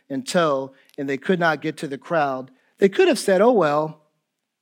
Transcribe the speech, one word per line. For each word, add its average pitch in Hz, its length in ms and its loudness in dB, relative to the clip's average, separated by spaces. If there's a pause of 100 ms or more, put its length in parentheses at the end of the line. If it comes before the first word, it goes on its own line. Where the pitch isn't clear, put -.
in 135 140 -6
tow 139 500 -2 (240)
and 139 120 -8
they 139 100 -4
could 185 200 -2
not 160 220 0
get 151 180 -6
to 160 100 -10
the 135 100 -10
crowd, 135 520 -4 (280)
they 202 100 4
could 359 200 4
have 285 100 2
said, 185 220 2
"Oh, 233 120 6
well, 156 500 0 (600)